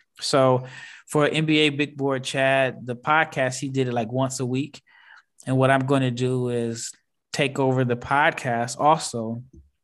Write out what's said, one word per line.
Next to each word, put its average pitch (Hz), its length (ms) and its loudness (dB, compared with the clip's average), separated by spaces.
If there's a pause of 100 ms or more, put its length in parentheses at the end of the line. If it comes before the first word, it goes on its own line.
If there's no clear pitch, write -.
(220)
So 131 420 4 (440)
for 147 200 2
N 156 200 0
B 151 100 2
A 151 120 4
Big 143 280 -4
Board 135 260 -2
Chad, 135 600 0
the 123 100 -6
podcast, 151 640 0
he 139 100 -6
did 131 180 -2
it, 123 60 -4
like, 113 180 -2
once 131 280 -2
a 131 60 -4
week. 131 340 -6 (680)
And 135 100 0
what 131 140 6
I'm 131 160 2
gonna 135 240 2
do 123 380 -2
is 117 420 -4 (400)
take 139 260 -2
over 131 260 2
the 120 120 0
podcast 123 840 0
also, 123 640 0 (420)